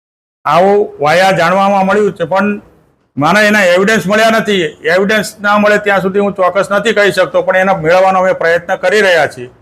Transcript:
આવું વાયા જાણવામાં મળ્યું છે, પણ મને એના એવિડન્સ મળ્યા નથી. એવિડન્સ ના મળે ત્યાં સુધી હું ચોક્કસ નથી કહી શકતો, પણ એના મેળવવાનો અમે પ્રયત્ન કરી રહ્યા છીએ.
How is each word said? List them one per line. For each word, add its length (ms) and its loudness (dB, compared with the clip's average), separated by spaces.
આવું 560 2
વાયા 300 2
જાણવામાં 560 0
મળ્યું 260 0
છે, 120 -6
પણ 360 -2
મને 240 2
એના 240 2
એવિડન્સ 420 0
મળ્યા 240 2
નથી. 320 -2
એવિડન્સ 760 -2
ના 180 0
મળે 200 2
ત્યાં 220 0
સુધી 180 -2
હું 160 -2
ચોક્કસ 360 -2
નથી 220 -2
કહી 200 2
શકતો, 300 0
પણ 140 -2
એના 200 2
મેળવવાનો 420 2
અમે 140 0
પ્રયત્ન 440 -2
કરી 240 0
રહ્યા 260 2
છીએ. 240 -14